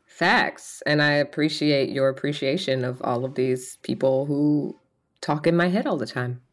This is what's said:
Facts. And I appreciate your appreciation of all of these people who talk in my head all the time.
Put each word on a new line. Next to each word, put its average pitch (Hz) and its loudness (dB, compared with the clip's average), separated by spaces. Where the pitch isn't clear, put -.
Facts. - 0
And 151 4
I 147 4
appreciate 147 2
your 135 2
appreciation 135 -2
of 127 -6
all 123 -2
of 135 -8
these 127 -2
people 135 0
who 147 0
talk 151 -2
in 170 4
my 175 2
head 202 0
all 190 0
the 117 -4
time. 123 -6